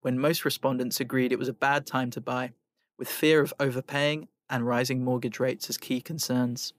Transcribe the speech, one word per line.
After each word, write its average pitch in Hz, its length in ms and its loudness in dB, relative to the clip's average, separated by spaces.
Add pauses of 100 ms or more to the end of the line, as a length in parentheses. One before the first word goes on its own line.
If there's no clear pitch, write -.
when 127 180 0
most 151 260 2
respondents 127 540 0
agreed 127 320 0
it 123 80 0
was 131 100 -2
a 131 40 -4
bad 143 320 0
time 127 260 -2
to 127 100 -8
buy, 127 300 -4 (460)
with 131 120 -8
fear 156 320 6
of 139 180 0
overpaying 143 680 0 (220)
and 123 160 0
rising 127 380 2
mortgage 123 360 0
rates 123 300 0
as 120 80 -4
key - 220 -2
concerns. 127 800 -2